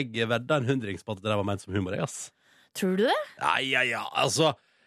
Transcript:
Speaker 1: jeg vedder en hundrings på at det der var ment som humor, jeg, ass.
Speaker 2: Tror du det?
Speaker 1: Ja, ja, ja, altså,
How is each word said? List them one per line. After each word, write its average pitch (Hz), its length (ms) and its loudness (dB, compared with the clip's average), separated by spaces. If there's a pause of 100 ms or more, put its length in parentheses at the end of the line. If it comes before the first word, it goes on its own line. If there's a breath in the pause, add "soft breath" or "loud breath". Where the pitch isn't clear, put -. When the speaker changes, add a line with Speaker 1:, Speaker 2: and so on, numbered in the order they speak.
Speaker 1:
jeg 113 260 0
vedder 123 280 2
en 127 100 0
hundrings 113 380 -2
på 110 100 -6
at 95 80 -8
det 107 80 0
der 107 80 2
var 101 80 0
ment 101 160 -2
som 95 120 -10
humor, 95 200 0
jeg, 156 80 -2
ass. - 300 -8 (420 soft breath)
Speaker 2:
Tror 185 240 0
du 202 80 2
det? 440 140 2 (180)
Speaker 1:
Ja, - 220 2
ja, 131 220 2
ja, 117 200 0 (100)
altså, 139 380 2 (360 soft breath)